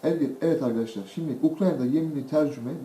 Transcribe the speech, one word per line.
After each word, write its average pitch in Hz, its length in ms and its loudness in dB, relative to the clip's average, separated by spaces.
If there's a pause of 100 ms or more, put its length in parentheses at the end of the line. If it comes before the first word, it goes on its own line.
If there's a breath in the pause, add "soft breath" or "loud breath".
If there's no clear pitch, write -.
evet, 156 280 2 (100)
evet 165 220 2
arkadaşlar, 113 400 -2 (100)
şimdi 156 300 -4
Ukrayna'da 160 420 2
yeminli 151 420 0
tercüme 143 440 0 (140)